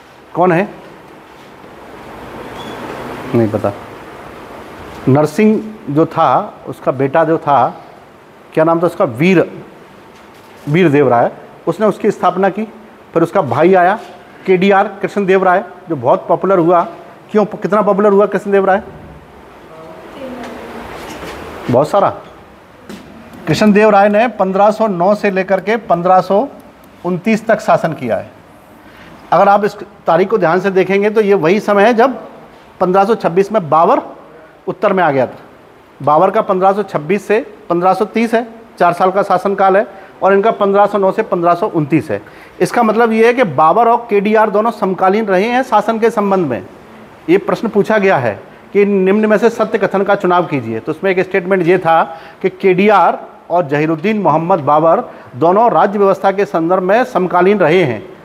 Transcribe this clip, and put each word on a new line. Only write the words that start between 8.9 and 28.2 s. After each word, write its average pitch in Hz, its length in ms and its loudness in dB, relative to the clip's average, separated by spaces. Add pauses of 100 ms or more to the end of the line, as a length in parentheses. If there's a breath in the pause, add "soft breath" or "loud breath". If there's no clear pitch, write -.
वीर, 156 580 0 (1040)
वीर 170 200 4
देव 139 200 4
राय, 123 220 2 (360)
उसने 185 180 -2
उसकी 208 260 0
स्थापना 185 380 0
की। 202 140 -6 (500)
फिर 165 100 2
उसका 185 180 0
भाई 151 320 2
आया 180 260 2 (460)
केडीआर 190 420 2
कृष्णदेव 190 560 -2
राय, 185 200 2 (260)
जो 165 60 -2
बहुत 143 320 0
popular 185 300 0
हुआ। 175 300 2 (440)
क्यों, 208 140 2
कितना 208 360 -2
popular 202 300 2
हुआ 196 140 4
कृष्णदेव 196 400 -2
राय? 190 180 0 (2750)
बहुत 131 200 2
सारा। 190 200 2 (1400)
कृष्णदेव 214 420 4
राय 202 200 6
ने 214 180 2
पन्द्रह 196 440 0
सौ 214 160 -2
नौ 190 280 0
से 202 160 -2
लेकर 190 280 -2
के 208 180 -2
पन्द्रह 180 440 2
सौ 196 260 0 (580)
उनतीस 185 420 -2
तक 220 120 2
शासन 160 340 0
किया 113 240 -4
है। 101 140 -10 (1000 loud breath)